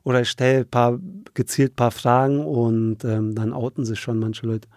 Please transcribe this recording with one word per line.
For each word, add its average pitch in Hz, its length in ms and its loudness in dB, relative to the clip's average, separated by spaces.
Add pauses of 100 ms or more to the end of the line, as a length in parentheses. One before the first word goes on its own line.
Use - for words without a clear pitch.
Oder 127 160 2
ich 120 100 0
stell 131 340 2
paar, 120 360 2 (340)
gezielt 131 400 0
paar 120 160 2
Fragen 135 560 2
und, 113 580 0
ähm, 110 300 -2
dann 110 180 -2
outen 131 320 -4
sich 110 140 -4
schon 113 220 -4
manche 110 260 -4
Leute. 110 300 -4